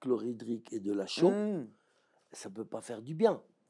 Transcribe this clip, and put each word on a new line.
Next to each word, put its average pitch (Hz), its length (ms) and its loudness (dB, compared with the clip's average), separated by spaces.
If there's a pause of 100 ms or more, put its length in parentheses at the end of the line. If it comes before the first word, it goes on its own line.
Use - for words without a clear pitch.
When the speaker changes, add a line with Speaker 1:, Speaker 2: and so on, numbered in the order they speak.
Speaker 1:
chlorhydrique 117 720 -2
et 110 80 -4
de 98 120 0
la 101 140 0
chaux, 175 240 6
Speaker 2:
Mm. 202 380 0 (640)
Speaker 1:
ça - 180 -12
peut 107 140 -8
pas 117 160 -8
faire 110 200 -10
du 131 140 -10
bien. 175 260 4 (300)